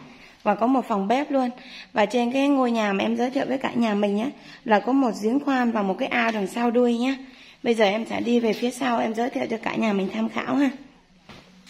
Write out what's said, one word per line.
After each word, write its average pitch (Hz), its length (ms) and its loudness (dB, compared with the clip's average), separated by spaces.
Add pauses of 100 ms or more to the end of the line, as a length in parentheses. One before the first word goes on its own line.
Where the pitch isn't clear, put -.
(420)
Và 208 120 2
có 220 120 0
một 262 220 2
phòng 196 200 -2
bếp 277 220 0
luôn. 262 200 0 (420)
Và 208 140 2
trên 240 260 0
cái 277 160 2
ngôi 262 220 2
nhà 214 220 0
mà 202 120 0
em 226 120 0
giới 247 140 0
thiệu 269 180 -2
với 262 100 -2
cả 254 160 -6
nhà 226 200 2
mình 202 260 0
á, 247 60 -2 (380)
là 208 160 4
có 233 120 -2
một 269 180 4 (120)
giếng 240 180 2
khoan 247 320 0
và 220 100 0
một 190 160 0
cái 262 100 -2
ao 233 240 0
đằng 202 140 -2
sau 240 240 -2
đuôi 240 280 4
nhá. 262 180 0 (460)
Bây 233 120 2
giờ 220 100 4
em 214 260 2
sẽ 202 100 -4
đi 240 200 2
về 220 120 2
phía 240 180 -2
sau 247 280 -2
em 233 160 -2
giới 233 160 -2
thiệu 247 200 -4
cho 220 60 -4
cả - 180 -4
nhà 220 180 0
mình 196 200 0
tham 220 160 -2
khảo 240 260 -4
ha. 269 160 2 (1000)